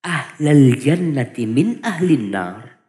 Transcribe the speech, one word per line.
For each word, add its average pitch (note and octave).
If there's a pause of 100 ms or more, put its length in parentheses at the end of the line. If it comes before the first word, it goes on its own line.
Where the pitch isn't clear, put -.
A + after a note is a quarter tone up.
ahlal D3
jannati C#3+
min D#3
ahlin D#3+
nar? F#2+